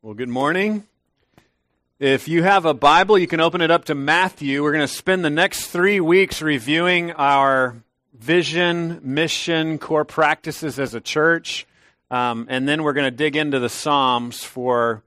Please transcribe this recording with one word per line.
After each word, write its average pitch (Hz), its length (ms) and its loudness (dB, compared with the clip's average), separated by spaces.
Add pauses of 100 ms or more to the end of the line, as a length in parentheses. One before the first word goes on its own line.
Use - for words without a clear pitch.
Well, 107 80 -14
good 120 140 -6
morning. 180 580 -2 (1120)
If 135 300 0
you 165 160 2
have 190 200 4
a 160 80 2
Bible, 170 460 4
you 175 80 2
can 160 140 -4
open 170 200 0
it 165 120 2
up 170 140 2
to 151 100 -4
Matthew. 147 680 0
We're 147 80 0
gonna 147 160 0
spend 185 380 -2
the 151 60 0
next 170 360 -2
three 190 320 0
weeks 185 420 2
reviewing 160 720 0
our 135 720 2 (320)
vision, 165 880 -2
mission, 160 760 -2
core 151 240 -2
practices 151 760 -2
as 123 160 -4
a 113 60 -8
church. 165 640 0 (420)
Um, 120 400 -2
and 131 200 -2
then 156 160 0
we're 147 80 0
gonna 135 180 0
dig 143 240 -2
into 147 240 0
the 120 100 -2
Psalms 127 760 0
for 120 640 -2